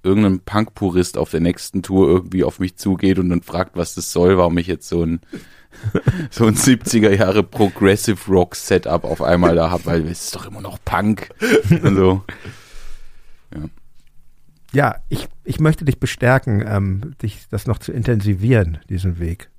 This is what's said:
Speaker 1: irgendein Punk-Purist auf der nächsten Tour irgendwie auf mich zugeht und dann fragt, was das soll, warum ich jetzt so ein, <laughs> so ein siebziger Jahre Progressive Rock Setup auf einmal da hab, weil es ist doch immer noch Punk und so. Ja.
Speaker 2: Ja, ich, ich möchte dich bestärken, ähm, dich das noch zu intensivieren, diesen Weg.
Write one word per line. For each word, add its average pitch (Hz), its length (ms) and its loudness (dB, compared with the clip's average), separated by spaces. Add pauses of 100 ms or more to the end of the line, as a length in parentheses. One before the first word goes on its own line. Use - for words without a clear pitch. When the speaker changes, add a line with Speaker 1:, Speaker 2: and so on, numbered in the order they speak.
Speaker 1:
irgendein 98 380 2
Punk-Purist 95 760 -2
auf - 120 -2
der 80 100 -2
nächsten 85 420 -2
Tour 95 260 4
irgendwie 90 360 2
auf - 160 -4
mich 92 160 -4
zugeht 95 420 0
und 90 120 0
dann 87 120 0
fragt, - 340 -6
was 85 180 -4
das - 180 -10
soll, 90 260 4
warum 87 200 2
ich 87 80 -4
jetzt 90 220 -8
so 85 160 -2
ein, 82 160 -4 (520)
<laughs> 160 580 -4
so - 160 2
ein 107 100 4
siebziger 113 580 4
Jahre 98 280 4
Progressive 98 880 0
Rock 92 260 2
Setup - 480 0
auf 67 180 -6
einmal 85 340 2
da 82 140 2
hab, 87 160 -4
weil 85 200 0
es 85 180 -10
ist - 120 -10
doch - 100 -14
immer - 140 -16
noch - 240 -14
Punk 104 460 -2 (520)
und 101 140 4
so. 95 260 4 (1300)
Ja. 76 60 -10 (1120)
Speaker 2:
Ja, 131 220 2 (140)
ich, - 180 -6 (160)
ich - 160 -6
möchte 156 260 2
dich 139 140 0
bestärken, 123 680 0
ähm, 101 560 -2
dich - 300 -8
das 104 160 -6
noch 110 120 -2
zu - 120 -10
intensivieren, 104 880 0 (100)
diesen 90 300 -4
Weg. 85 400 -8